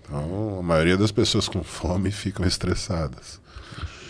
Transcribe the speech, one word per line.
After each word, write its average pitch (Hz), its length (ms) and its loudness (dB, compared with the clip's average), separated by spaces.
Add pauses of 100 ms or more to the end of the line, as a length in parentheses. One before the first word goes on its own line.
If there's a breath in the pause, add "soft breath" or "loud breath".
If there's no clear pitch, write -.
Então, 92 540 -4
a 90 40 -4
maioria 85 340 6
das 104 140 4
pessoas 104 380 2
com 90 140 -2
fome 92 480 -2
ficam 95 360 -4
estressadas. - 920 -2 (680 loud breath)